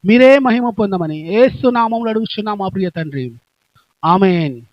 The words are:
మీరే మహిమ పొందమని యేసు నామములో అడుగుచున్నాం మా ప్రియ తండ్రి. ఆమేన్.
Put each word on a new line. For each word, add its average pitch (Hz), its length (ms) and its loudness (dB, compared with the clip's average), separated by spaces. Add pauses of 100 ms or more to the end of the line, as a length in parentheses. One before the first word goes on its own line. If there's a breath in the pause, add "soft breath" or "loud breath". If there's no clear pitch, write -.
మీరే 254 320 6
మహిమ 240 320 0
పొందమని 185 480 -4
యేసు 220 500 0
నామములో 233 420 -2
అడుగుచున్నాం 214 480 -6
మా 190 100 -4
ప్రియ 185 220 -4
తండ్రి. 139 420 -8 (720)
ఆమేన్. 170 560 2 (120)